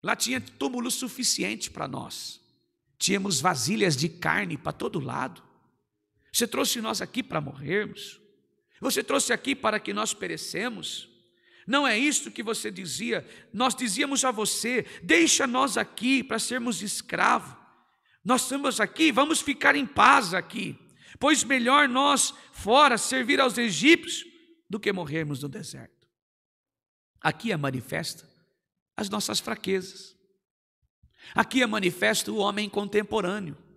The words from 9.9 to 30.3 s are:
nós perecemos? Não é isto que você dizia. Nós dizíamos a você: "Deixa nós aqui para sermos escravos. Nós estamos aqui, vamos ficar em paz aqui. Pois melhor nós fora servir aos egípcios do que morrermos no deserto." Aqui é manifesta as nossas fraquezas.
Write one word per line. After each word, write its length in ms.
nós 220
perecemos? 920
Não 180
é 120
isto 340
que 100
você 300
dizia. 560
Nós 220
dizíamos 500
a 60
você: 520
"Deixa 420
nós 320
aqui 460
para 160
sermos 420
escravos. 720
Nós 200
estamos 360
aqui, 320
vamos 300
ficar 340
em 100
paz 480
aqui. 420
Pois 240
melhor 440
nós 460
fora 460
servir 420
aos 200
egípcios 680
do 120
que 120
morrermos 520
no 60
deserto." 580
Aqui 300
é 60
manifesta 680
as 120
nossas 320
fraquezas. 800